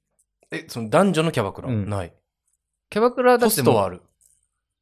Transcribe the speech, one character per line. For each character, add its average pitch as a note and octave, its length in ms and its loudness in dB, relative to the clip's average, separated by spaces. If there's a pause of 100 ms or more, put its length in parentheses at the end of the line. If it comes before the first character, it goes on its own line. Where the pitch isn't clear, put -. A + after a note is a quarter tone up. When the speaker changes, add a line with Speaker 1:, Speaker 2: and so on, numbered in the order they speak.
(520)
Speaker 1:
え、 D#3+ 160 -10
そ A#2+ 140 -12
の A2 80 -8
男 F3 240 2
女 D#3 100 0
の E3 80 -2
キ C3 80 -4
ャ G#2+ 40 0
バ G2 100 -6
ク - 80 -16
ラ？ C3 80 -8
Speaker 2:
う - 20 -4
ん。 G#2 180 -4
Speaker 1:
な G2+ 140 -6
い。 E2+ 100 -14 (760)
Speaker 2:
キ - 80 -8
ャ G#3+ 40 0
バ B3 100 2
ク B3 120 -4
ラ B3 140 6
だ A#3 100 2
っ G#3 80 0
て C#3+ 60 0
も C3 100 4
う - 20 6
Speaker 1:
ホ - 0 -
ス - 20 4
ト - 0 -
は G2 100 2
あ F2+ 40 -4
る。 F2+ 120 -14 (800)